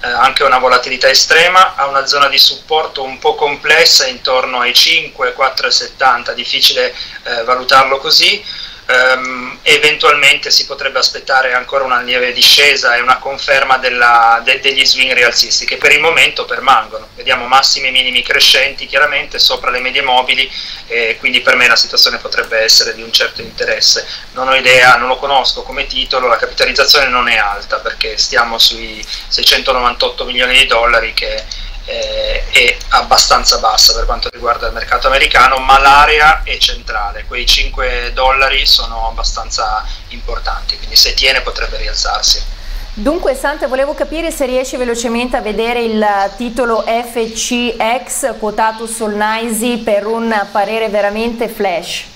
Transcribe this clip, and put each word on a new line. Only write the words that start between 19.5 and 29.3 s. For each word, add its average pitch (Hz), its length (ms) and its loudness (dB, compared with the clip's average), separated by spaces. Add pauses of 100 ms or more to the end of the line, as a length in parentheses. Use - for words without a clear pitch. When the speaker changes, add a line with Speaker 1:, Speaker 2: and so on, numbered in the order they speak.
Speaker 1:
le 123 80 -2
medie 131 240 -2
mobili, 127 440 0 (380)
e 113 340 -2
quindi 127 220 0
per 127 140 4
me 123 120 4
la 117 80 4
situazione 120 440 0
potrebbe 113 400 -2
essere 110 340 4
di 110 80 -12
un 113 100 -12
certo 113 300 -2
interesse. 117 640 -2 (280)
Non 131 160 -4
ho 131 40 4
idea, 127 440 6
non 123 100 -2
lo 127 100 0
conosco 135 460 0
come 135 240 -8
titolo, 131 400 -2
la 113 100 4
capitalizzazione 127 680 2
non 123 200 0
è 117 100 2
alta 101 400 -2
perché 110 420 -6
stiamo 117 400 0
sui 113 440 -2 (240)
seicentonovantotto 123 1000 0